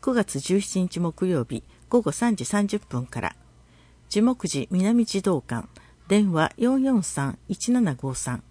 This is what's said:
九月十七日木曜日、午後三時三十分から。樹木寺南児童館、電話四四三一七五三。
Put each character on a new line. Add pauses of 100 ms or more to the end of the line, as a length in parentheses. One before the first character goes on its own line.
九
月
十
七
日
木
曜
日、 (240)
午
後
三
時
三
十
分
か
ら。 (720)
樹
木
寺
南
児
童
館、 (380)
電
話
四
四
三
一
七
五
三。